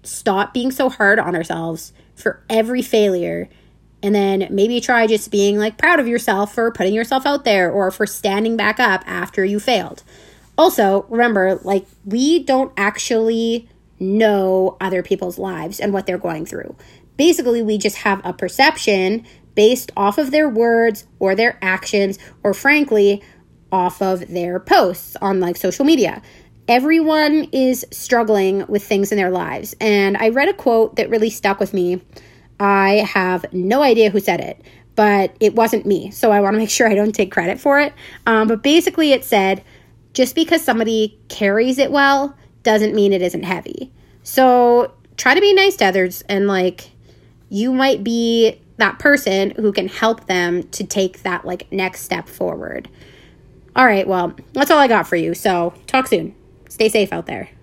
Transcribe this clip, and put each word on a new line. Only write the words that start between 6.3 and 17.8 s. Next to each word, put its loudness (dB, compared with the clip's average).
for -2
putting -2
yourself -2
out -2
there 2
or 0
for -2
standing -2
back -2
up 0
after -6
you -2
failed. -4
Also, 4
remember, 2
like, -2
we 0
don't 0
actually -2
know 2
other -2
people's -6
lives -10
and -4
what -4
they're -6
going -8
through. -14
Basically, 2
we 0
just -2